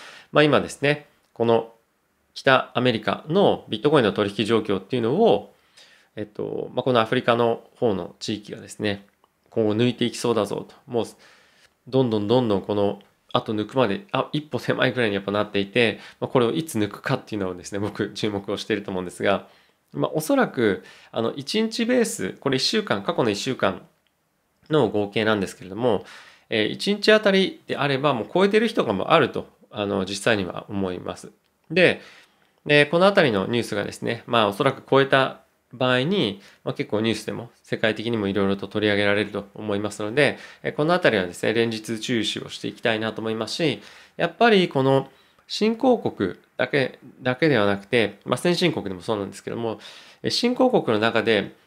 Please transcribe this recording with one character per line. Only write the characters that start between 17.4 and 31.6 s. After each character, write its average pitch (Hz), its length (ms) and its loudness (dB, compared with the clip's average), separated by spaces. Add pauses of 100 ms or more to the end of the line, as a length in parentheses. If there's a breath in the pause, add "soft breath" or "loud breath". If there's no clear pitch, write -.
の 92 80 -4
を 90 40 -8
で 90 100 -16
す - 80 -18
ね、 101 60 -6
僕 101 360 -6
注 - 160 -4
目 98 200 -6
を 98 60 -4
し - 80 -8
て - 80 -4
い 107 40 0
る 101 60 -4
と 101 80 -12
思 92 100 -6
う - 20 -4
ん - 20 -8
で 90 80 -12
す - 100 -12
が、 98 240 0 (460 soft breath)
ま 143 160 -2
あ、 - 60 -14
お 156 60 -2
そ 285 140 0
ら 247 140 4
く、 104 340 0 (300 loud breath)
あ 117 100 -4
の、 113 140 -2
一 139 260 -4
日 226 220 -4
ベ 247 160 2
ー 226 60 2
ス、 - 240 -6 (100)
こ - 80 -2
れ 131 80 2
一 131 80 -2
週 220 180 0
間、 101 220 -2
過 175 100 -2
去 160 80 0
の 117 80 2
一 101 60 0
週 127 180 -4
間 95 320 -2 (840)
の 147 180 4
合 101 220 -2
計 110 160 0
な 110 100 2
ん 101 40 0
で 92 60 -2
す - 100 -10
け - 80 -18
れ 92 60 -14
ど 95 60 -12
も、 113 280 0 (440 loud breath)
え 110 160 0
ー、 - 40 0
一 196 260 -2
日 208 180 2
あ 214 80 6
た 208 100 2
り 190 360 0
で 123 100 -6
あ 131 100 0
れ 139 120 0
ば 139 160 2
も 107 100 -4
う - 80 -14
超 180 120 4
え 202 40 4
て 208 100 2
る 226 100 2
日 208 60 -10
と 160 120 0
か 107 80 0
も 92 180 -2
あ 165 60 8
る 127 100 2
と、 - 180 -8 (240)
あ 107 140 -6
の、 98 220 -2
実 98 180 -6
際 117 140 2
に 92 80 -2
は 101 240 -10
思 98 220 -4
い 90 60 -10
ま 95 200 -8
す。 - 120 -18 (400)